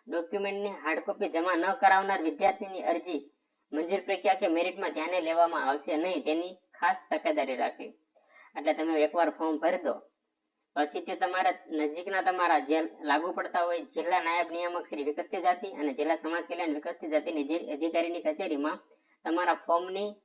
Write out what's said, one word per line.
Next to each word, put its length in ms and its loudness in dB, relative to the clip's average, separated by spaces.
ડોક્યુમેન્ટની 600 -4
હાર્ડ 300 -4
કોપી 300 -2
જમા 260 0
ન 180 2
કરાવનાર 480 4
વિદ્યાર્થીની 600 0
અરજી 480 -2
મંજૂર 260 0
પ્રક્રિયા 340 2
કે 140 0
મેરિટમાં 420 0
ધ્યાને 320 -2
લેવામાં 460 2
આવશે 300 0
નહીં, 280 -2
તેની 280 0
ખાસ 580 -2
તકેદારી 440 0
રાખવી. 320 -4
એટલે 160 2
તમે 300 2
એકવાર 260 4
ફોર્મ 280 0
ભરી 200 2
દો, 240 -2
પછી 260 0
તે 140 -6
તમારા 380 2
નજીકના, 540 -2
તમારા 380 4
જે 220 2
લાગુ 300 0
પડતા 280 -2
હોય 200 0
જિલ્લા 440 0
નાયબ 280 0
નિયામક 340 -4
શ્રી 180 -6
વિકસતી 380 -4
જાતિ 260 2
અને 260 -4
જિલ્લા 220 0
સમાજ 280 -4
કલ્યાણ 300 -4
વિકસતી 360 -8
જાતિની 340 0
જે 140 -2
અધિકારીની 480 -2
કચેરીમાં 580 -2
તમારા 300 0
ફોર્મની 720 -2